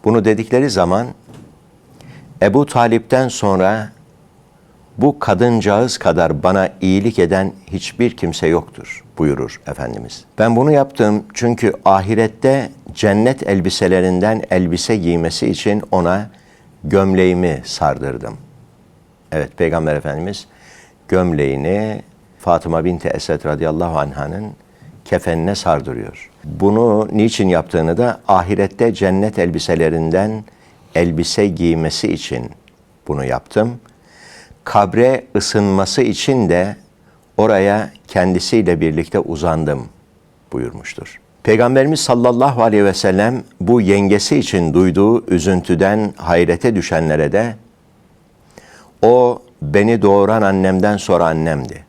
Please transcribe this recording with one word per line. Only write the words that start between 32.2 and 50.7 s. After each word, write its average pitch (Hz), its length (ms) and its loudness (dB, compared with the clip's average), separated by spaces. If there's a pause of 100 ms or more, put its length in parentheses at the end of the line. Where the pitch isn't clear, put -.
bunu 73 180 -6
yaptım. 107 540 -4 (840)
Kabre 110 640 2 (100)
ısınması 98 680 0
için 117 480 0
de 90 260 0 (600)
oraya 104 520 2 (180)
kendisiyle 90 720 0
birlikte 82 380 -2
uzandım." 78 680 -4 (640)
buyurmuştur. - 680 -12 (240)
Peygamberimiz 131 560 2
sallallahu 123 640 2
aleyhi 107 220 4
ve 95 80 2
sellem 104 500 0 (180)
bu 117 200 4
yengesi 101 560 2
için 85 360 0
duyduğu 95 540 2
üzüntüden 92 880 0
hayrete 85 580 0
düşenlere 78 560 0
de, 107 240 -2 (1500)
"O 123 400 4 (200)
beni 101 400 2
doğuran 101 400 4
annemden 95 560 2